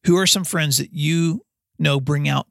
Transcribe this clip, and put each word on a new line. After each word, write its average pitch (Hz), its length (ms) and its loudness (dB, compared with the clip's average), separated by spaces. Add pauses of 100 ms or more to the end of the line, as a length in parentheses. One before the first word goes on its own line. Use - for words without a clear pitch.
Who 175 120 4
are 190 100 2
some 185 180 0
friends 151 340 -2
that - 140 -6
you 165 520 -2 (360)
know 143 180 2
bring 143 300 -2
out 139 220 -2